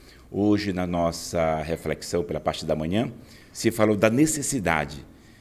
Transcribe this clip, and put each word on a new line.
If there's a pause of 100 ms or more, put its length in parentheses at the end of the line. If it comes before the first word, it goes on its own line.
(300)
Hoje,
na
nossa
reflexão
pela
parte
da
manhã, (400)
se
falou
da
necessidade, (360)